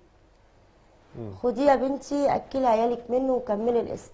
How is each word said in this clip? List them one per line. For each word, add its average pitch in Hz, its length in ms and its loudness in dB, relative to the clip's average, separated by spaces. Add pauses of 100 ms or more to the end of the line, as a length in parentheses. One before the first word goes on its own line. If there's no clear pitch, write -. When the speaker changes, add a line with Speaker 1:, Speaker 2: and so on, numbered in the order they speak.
(1200)
Speaker 1:
مم. 107 240 -12
Speaker 2:
خديه 247 280 2
يا 269 60 6
بنتي، 277 600 0
اكلي 262 300 -2
عيالك 233 440 2
منه 262 220 0
وكملي 233 480 0
القسط". - 340 -8